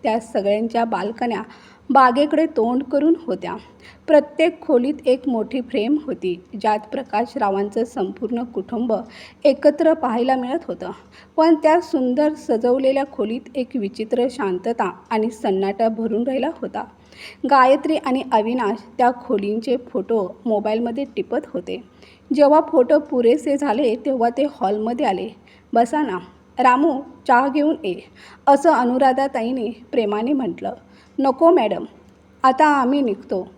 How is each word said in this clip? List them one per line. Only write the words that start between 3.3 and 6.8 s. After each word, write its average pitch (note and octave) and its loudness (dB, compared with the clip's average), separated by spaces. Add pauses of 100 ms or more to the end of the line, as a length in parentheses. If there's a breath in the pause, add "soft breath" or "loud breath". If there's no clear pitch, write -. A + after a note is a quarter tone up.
प्रत्येक D#4+ 2
खोलीत C4+ 0 (120)
एक B3+ 0
मोठी A#3 -4
फ्रेम A#3+ -2 (100)
होती, F#3 -6 (160)
ज्यात G#3+ 0 (140)